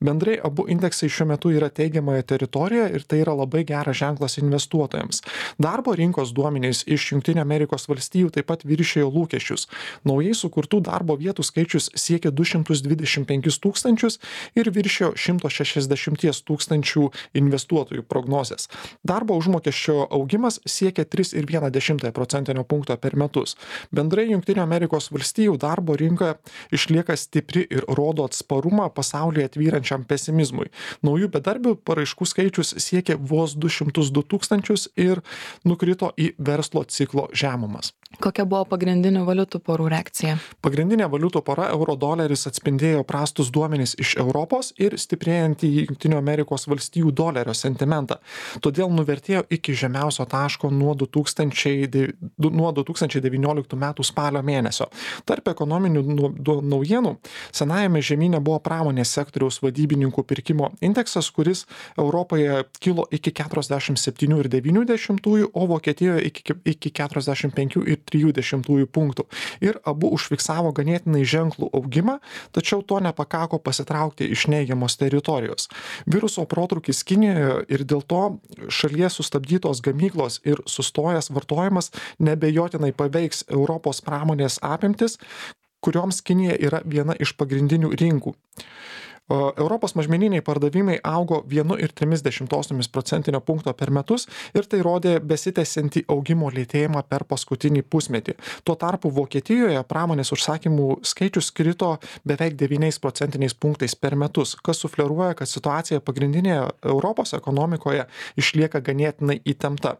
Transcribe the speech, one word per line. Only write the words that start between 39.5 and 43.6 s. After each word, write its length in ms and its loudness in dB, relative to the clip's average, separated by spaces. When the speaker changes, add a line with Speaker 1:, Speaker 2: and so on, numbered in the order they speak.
Speaker 2:
porų 240 0
reakcija? 460 -2
Speaker 1:
Pagrindinė 480 2
valiutų 340 0
pora 300 0
euro 240 0
doleris 480 0
atspindėjo 580 0
prastus 460 -2
duomenis 480 0